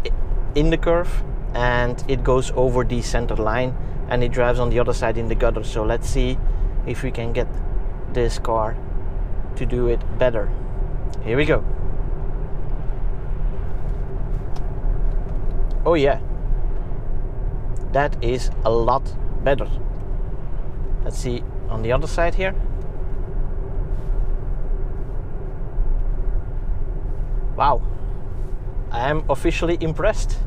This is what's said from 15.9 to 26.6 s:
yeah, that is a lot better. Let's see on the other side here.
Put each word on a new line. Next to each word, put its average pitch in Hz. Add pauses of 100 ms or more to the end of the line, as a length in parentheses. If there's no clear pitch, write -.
yeah, 139 (1700)
that 143
is 120 (140)
a 113
lot 120 (400)
better. - (1400)
Let's 110
see 120 (240)
on 113
the 113
other 143
side 170
here. 190 (4000)